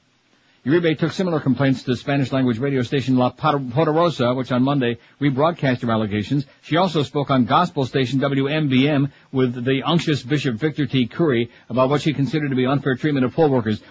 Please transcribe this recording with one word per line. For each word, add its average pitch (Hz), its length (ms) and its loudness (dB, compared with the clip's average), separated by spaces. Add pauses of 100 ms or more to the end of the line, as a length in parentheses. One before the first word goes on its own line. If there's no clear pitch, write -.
(640)
Uribe 160 320 2
took 160 140 0
similar 170 300 -2
complaints 135 420 0
to - 80 -2
the 120 60 0
Spanish 139 340 -2
language 131 260 0
radio 135 260 -2
station 127 340 0
La 123 140 2
Pod-, 143 420 -2
Poderosa, 151 600 2
which 131 160 -4
on 127 140 2
Monday 131 340 0 (220)
rebroadcast 139 640 0
her 117 100 -2
allegations. 110 540 -2 (160)
She - 160 -2
also 165 260 2
spoke 143 260 -4
on 131 140 4
gospel 147 420 0
station 135 340 -2
W 139 280 0
M 151 220 -2
B 131 180 4
M 143 240 0 (220)
with 127 280 0
the 135 220 0
unctuous 156 400 0
Bishop 135 320 -2
Victor 147 300 -2
T. 127 220 0
Curry 120 420 0 (180)
about 127 220 2
what 143 100 2
she 151 140 0
considered 139 380 -2
to 131 40 -2
be 127 100 0
unfair 139 300 0
treatment 139 300 0
of 120 80 -2
poll 160 160 4
workers 110 420 0